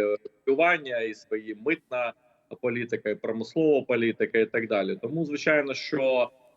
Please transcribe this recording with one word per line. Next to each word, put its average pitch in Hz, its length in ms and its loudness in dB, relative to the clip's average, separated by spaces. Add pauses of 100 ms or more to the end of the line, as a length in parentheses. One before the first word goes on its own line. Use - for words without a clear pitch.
е, 104 140 2 (300)
регулювання, 139 540 2
і 113 140 -4
свої 107 420 -8 (100)
митна 123 460 -2 (480)
політика, 117 500 -4
і 104 40 -2
промислова 131 680 0
політика, 117 560 0
і 110 80 4
так 113 220 -2
далі. 98 340 0
Тому, 156 220 -4
звичайно, 147 500 0
що 131 560 0 (260)